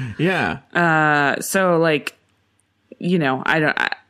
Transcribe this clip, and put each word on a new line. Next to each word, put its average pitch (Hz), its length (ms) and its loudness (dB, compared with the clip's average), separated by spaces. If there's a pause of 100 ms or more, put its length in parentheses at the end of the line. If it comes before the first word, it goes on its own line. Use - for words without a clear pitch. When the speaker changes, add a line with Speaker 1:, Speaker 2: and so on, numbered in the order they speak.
(180)
Speaker 1:
Yeah. 151 400 -2 (140)
Speaker 2:
Uh, 156 680 2
so, 180 380 0
like, 160 360 0 (840)
you 175 180 0
know, 135 260 0
I 160 140 0
don't, 151 180 0
I, - 140 -2 (200)